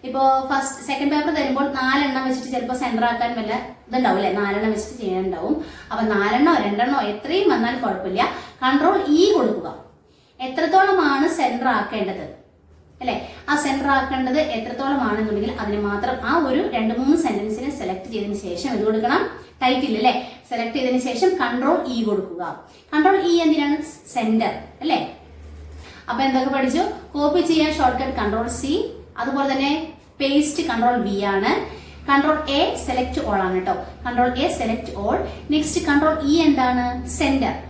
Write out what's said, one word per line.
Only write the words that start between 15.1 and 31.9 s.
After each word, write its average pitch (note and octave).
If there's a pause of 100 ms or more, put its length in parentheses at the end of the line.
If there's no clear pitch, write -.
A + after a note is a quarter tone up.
അതിന് G#3
മാത്രം A#3+ (140)
ആ C#4 (160)
ഒരു C#4 (160)
രണ്ട് A3
മൂന്ന് C#4
സെന്റൻസിനെ G#3+
സെലക്ട് F#3+
ചെയ്തതിന് G3+
ശേഷം F3
എന്ത് G#3+
കൊടുക്കണം? A#3+ (380)
ടൈറ്റിൽ, B3+
അല്ലേ? B3+ (340)
സെലക്ട് A#3
ചെയ്തതിന് B3+
ശേഷം B3 (140)
കൺട്രോൾ B3 (180)
ഇ - (120)
കൊടുക്കുക. F#3 (500)
കൺട്രോൾ F#4 (140)
ഇ - (120)
എന്തിനാണ്? D4+ (380)
സെന്റർ, A3 (300)
അല്ലേ? D#4 (1080)
അപ്പൊ A#3+
എന്തൊക്കെ C4
പഠിച്ചു? C4 (300)
കോപ്പി D4
ചെയ്യാൻ D#4
ഷോർട്ട് C4
കട്ട് B3+
കൺട്രോൾ A3 (120)
സി, C4+ (480)
അതുപോലെ C4+
തന്നെ C#4 (480)
പേസ്റ്റ് C#4+
കൺട്രോൾ A#3+ (100)
വി G3+ (160)
ആണ്. G3+ (580)